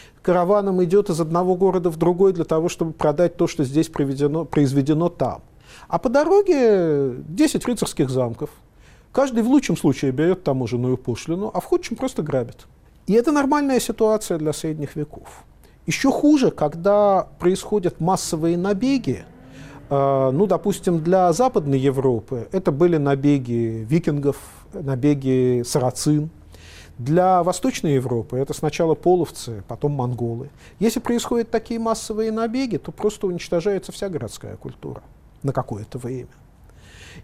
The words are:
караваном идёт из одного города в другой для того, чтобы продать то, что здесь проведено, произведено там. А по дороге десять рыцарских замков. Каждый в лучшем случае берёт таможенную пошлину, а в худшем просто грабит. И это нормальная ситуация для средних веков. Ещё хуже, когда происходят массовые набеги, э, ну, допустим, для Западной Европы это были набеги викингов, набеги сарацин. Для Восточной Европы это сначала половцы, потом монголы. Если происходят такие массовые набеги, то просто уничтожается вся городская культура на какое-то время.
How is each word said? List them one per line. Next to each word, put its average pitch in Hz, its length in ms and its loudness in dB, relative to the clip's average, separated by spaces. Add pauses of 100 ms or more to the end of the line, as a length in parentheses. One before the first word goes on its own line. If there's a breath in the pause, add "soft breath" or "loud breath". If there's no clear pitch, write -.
(220 loud breath)
караваном 185 600 2
идёт 196 280 2
из 160 100 -2
одного 175 340 0
города 180 360 2
в 160 60 -6
другой 180 360 2
для 170 120 -4
того, 160 240 0
чтобы 165 240 -4
продать 160 440 0
то, 170 100 2
что - 160 -4
здесь 143 260 0
проведено, 143 560 -2
произведено 143 680 2
там. 123 320 -4 (440 loud breath)
А 170 140 -2
по - 80 -2
дороге 233 1040 4 (140)
десять 233 380 0
рыцарских 185 440 -2
замков. 127 400 -2 (600 soft breath)
Каждый 247 320 2
в 220 60 0
лучшем 247 280 2
случае 139 360 0
берёт 170 320 0
таможенную 127 520 0
пошлину, 165 560 -6
а 185 80 -4
в - 40 -6
худшем 339 320 -2
просто 254 260 -4
грабит. 131 440 -4 (400)
И 185 80 0
это 240 180 4
нормальная 277 480 2
ситуация 214 580 0
для 151 140 -2
средних 156 440 -8
веков. - 480 -12 (420 soft breath)
Ещё - 260 2
хуже, 285 380 4
когда 190 760 2 (120)
происходят 180 600 0
массовые 170 580 0
набеги, 202 680 -2 (640 loud breath)
э, 139 420 2
ну, 156 160 2
допустим, 180 560 0
для 180 300 4
Западной 165 460 2
Европы 127 760 0
это 190 180 0
были 165 280 2
набеги 123 880 0
викингов, 143 480 0 (380)
набеги 131 880 0
сарацин. 151 640 0 (720 loud breath)
Для 175 440 4
Восточной 175 520 0
Европы 123 420 -2
это 135 160 -2
сначала 160 420 0
половцы, 143 760 0
потом 143 240 -4
монголы. 120 580 -4 (300 loud breath)
Если 226 200 0
происходят 240 500 -2
такие 226 300 -4
массовые 220 500 -4
набеги, 226 460 -4
то 160 160 -10
просто - 340 -4
уничтожается 180 640 -4
вся 196 200 -8
городская 113 460 -10
культура - 460 -14 (400)
на 135 120 -4
какое-то 110 420 -6
время. 123 320 -10 (960 loud breath)